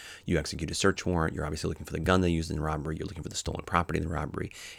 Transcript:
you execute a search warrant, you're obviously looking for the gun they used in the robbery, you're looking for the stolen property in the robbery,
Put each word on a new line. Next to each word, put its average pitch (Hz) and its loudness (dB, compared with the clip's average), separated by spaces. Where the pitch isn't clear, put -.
you 85 4
execute 76 -2
a - -4
search - 4
warrant, 85 2
you're 78 -4
obviously 80 -2
looking 80 -6
for - -10
the 82 -2
gun 92 6
they 90 6
used 82 2
in 78 0
the 76 0
robbery, 78 -2
you're - -6
looking 76 -8
for - -6
the - -8
stolen - -4
property 85 2
in 82 0
the 82 -2
robbery, - -4